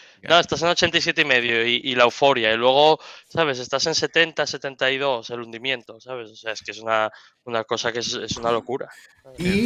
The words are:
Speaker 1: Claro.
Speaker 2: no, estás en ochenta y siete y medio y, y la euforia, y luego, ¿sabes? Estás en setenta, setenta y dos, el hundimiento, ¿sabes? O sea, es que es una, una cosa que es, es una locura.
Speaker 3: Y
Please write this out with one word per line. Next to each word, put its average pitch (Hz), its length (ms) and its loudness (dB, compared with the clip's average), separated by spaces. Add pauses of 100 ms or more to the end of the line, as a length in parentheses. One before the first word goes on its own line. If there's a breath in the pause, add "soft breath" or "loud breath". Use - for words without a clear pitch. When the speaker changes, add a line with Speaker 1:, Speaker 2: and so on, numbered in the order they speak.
(200 loud breath)
Speaker 1:
Claro. 160 160 2
Speaker 2:
no, 175 40 8
estás 151 220 -2
en 170 60 2
ochenta 175 300 2
y - 20 0
siete 160 220 0
y - 20 6
medio 120 420 2
y, 120 160 0
y 131 140 -4
la 123 80 6
euforia, 120 500 2
y - 20 -2
luego, 139 440 4 (280 loud breath)
¿sabes? 147 300 -2
Estás 127 300 -6
en 156 80 -2
setenta, 160 500 0
setenta 135 460 -4
y 135 60 -2
dos, 131 320 -2
el 120 100 -8
hundimiento, 117 580 -8
¿sabes? 117 320 -12
O 110 60 -20
sea, 110 160 -8
es 104 100 -10
que 110 80 -14
es 104 80 -12
una, 110 320 0 (340 loud breath)
una 117 200 -4
cosa 117 260 -2
que 117 80 -6
es, 113 160 -6
es 113 220 -6
una 117 160 0
locura. 117 360 -4 (500 loud breath)
Speaker 3:
Y 190 260 0